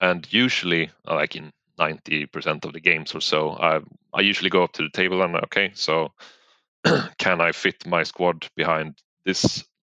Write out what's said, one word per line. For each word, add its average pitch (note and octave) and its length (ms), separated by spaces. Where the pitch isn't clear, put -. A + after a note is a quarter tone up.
And F2+ 320
usually, F2+ 580
uh, E2 60
like, D2+ 220
in D2+ 160
ninety D#2 480
percent - 380
of D2+ 80
the D#2+ 80
games D#2+ 340
or D#2 60
so, D#2 320
I, D#2+ 280
I - 80
usually G2 300
go F#2 140
up - 100
to - 80
the D#2 80
table F#2 320
and, F2 140
"Okay, G2 380
so D#2+ 380
<clears throat> - 340
can F2+ 220
I E2+ 120
fit - 340
my E2+ 180
squad F2 520
behind D#2 460
this, - 380